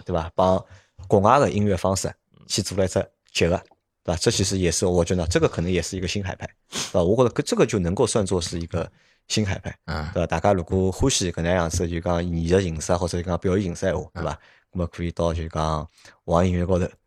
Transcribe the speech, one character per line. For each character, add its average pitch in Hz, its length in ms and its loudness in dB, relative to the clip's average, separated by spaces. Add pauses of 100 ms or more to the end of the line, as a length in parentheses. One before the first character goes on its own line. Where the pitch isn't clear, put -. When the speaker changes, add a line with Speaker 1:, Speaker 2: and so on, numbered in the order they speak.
Speaker 1:
对 90 100 -6
伐？ 82 220 -2
帮 92 280 2 (440)
国 110 100 6
外 113 220 6
的 110 100 4
音 104 160 0
乐 98 100 0
方 95 200 0
式 - 120 -4 (380)
去 - 160 -2
做 92 160 -6
了 98 60 4
一 92 40 -2
只 95 160 0 (280)
结 90 160 2
合， 90 120 0 (440)
对 87 100 0
伐？ - 60 -4
这 120 100 2
其 107 140 2
实 98 120 -2
也 90 140 2
是， 95 160 0
我 90 180 4
觉 92 120 -2
得 85 100 0
这 160 140 0
个 160 80 2
可 - 120 -4
能 85 80 -2
也 87 140 0
是 - 140 -8
一 92 40 -4
个 90 60 -6
新 98 160 -4
海 92 140 -6
派， - 120 -12 (220)
对 - 80 -10 (140)
伐？ 92 100 2
我 92 140 4
觉 127 120 4
得 147 140 -2
这 - 140 -2
个 190 100 4
就 113 140 0
能 85 120 0
够 113 140 2
算 107 180 0
作 92 160 0
是 85 200 -6
一 85 60 -8
个 85 220 -4 (380)
新 - 180 0
海 95 140 -4
派， - 180 -12 (100)
Speaker 2:
嗯。 78 280 -6
Speaker 1:
对 90 80 0
伐？ 82 60 0
大 82 100 -2
家 104 140 2
如 92 100 0
果 95 300 0
欢 135 180 0
喜 92 220 -2
搿 82 100 -6
能 82 100 2
样 87 160 2
子， 87 200 -2
就 85 100 -4
讲 87 260 0
艺 82 220 -2
术 90 140 6
形 80 200 -4
式 90 140 0
或 87 140 -2
者 87 120 -4
讲 87 180 -4
表 92 180 0
演 104 80 0
形 87 100 -4
式 - 120 -12
闲 82 140 0
话， 76 140 -12
对 82 80 -8
伐？ 78 80 -2
Speaker 2:
嗯。 73 80 -8 (340)
Speaker 1:
咾 90 60 -6
么 85 80 0
可 - 180 -8
以 85 80 -2
到 85 220 0
就 82 140 -4
讲 78 380 -2 (380)
网 85 180 4
易 92 60 4
云 90 60 0
音 87 60 0
乐 87 60 0
高 92 120 2
头 90 100 0 (180)